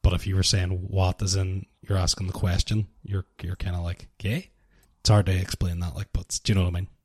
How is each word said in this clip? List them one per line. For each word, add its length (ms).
But 140
if 120
you 100
were 60
saying 280
what 520
as 140
in 300
you're 160
asking 300
the 40
question, 560
you're, 240
you're 140
kinda 240
like, 280
¿Qué? 300
It's 100
hard 160
to 100
explain 440
that, 160
like, 160
but 320
do 80
you 20
know 100
what 120
I 40
mean? 80